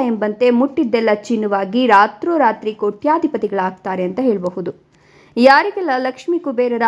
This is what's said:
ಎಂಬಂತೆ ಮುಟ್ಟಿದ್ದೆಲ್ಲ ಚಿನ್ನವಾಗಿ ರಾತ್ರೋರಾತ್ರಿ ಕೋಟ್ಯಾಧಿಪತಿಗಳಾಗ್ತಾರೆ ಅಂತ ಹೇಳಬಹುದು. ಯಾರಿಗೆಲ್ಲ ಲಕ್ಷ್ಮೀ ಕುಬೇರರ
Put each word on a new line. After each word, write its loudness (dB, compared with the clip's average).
ಎಂಬಂತೆ 0
ಮುಟ್ಟಿದ್ದೆಲ್ಲ 0
ಚಿನ್ನವಾಗಿ -2
ರಾತ್ರೋರಾತ್ರಿ 2
ಕೋಟ್ಯಾಧಿಪತಿಗಳಾಗ್ತಾರೆ -4
ಅಂತ -4
ಹೇಳಬಹುದು. -2
ಯಾರಿಗೆಲ್ಲ 4
ಲಕ್ಷ್ಮೀ -4
ಕುಬೇರರ -2